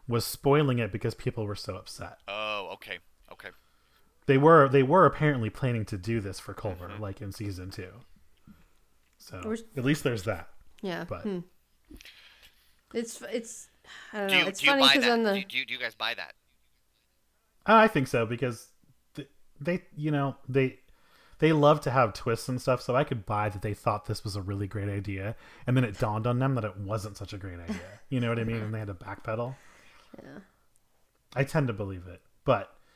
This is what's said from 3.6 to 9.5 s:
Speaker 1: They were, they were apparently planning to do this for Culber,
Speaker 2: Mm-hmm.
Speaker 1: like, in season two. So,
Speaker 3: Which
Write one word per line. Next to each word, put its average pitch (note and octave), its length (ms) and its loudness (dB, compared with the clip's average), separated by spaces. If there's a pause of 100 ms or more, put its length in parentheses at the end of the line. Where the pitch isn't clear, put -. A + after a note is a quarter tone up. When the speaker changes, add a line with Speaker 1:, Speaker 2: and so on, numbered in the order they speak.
Speaker 1:
They C3+ 120 6
were, D3 320 10
they C3+ 140 6
were D#3+ 220 6
apparently C3+ 440 2
planning A#2+ 360 -2
to G#2 120 -6
do A2 240 -2
this F#2+ 180 -10
for - 140 -14
Culber, F2+ 380 -8
Speaker 2:
Mm-hmm. G#2+ 100 -12
Speaker 1:
like, G2 200 -10
in G#2 100 -10
season F#2+ 400 -8
two. - 200 -12 (1300)
So, - 280 -16
Speaker 3:
Which A3 160 -4 (160)